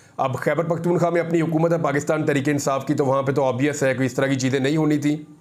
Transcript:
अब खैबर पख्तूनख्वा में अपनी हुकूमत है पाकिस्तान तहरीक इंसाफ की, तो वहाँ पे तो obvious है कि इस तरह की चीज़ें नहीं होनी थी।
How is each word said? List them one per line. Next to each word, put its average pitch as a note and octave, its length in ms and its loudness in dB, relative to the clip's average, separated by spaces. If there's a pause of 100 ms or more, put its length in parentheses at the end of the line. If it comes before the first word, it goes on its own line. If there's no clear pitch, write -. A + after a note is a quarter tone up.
(200)
अब B2+ 160 -2
खैबर D3+ 280 -2
पख्तूनख्वा E3+ 460 0
में E3+ 120 0
अपनी E3 180 0
हुकूमत D#3+ 320 2
है E3 100 0
पाकिस्तान D3 420 0
तहरीक C#3 240 0
इंसाफ C#3 400 0
की, D3+ 60 0
तो C#3 120 0
वहाँ C3+ 180 2
पे C3+ 100 0
तो C#3 80 0
obvious C#3 420 0
है C3 120 2
कि C3 100 0
इस B2+ 100 -4
तरह C3+ 120 0
की C#3 80 0
चीज़ें C3 240 0
नहीं C#3+ 180 0
होनी D3+ 200 2
थी। D3 300 -2 (140)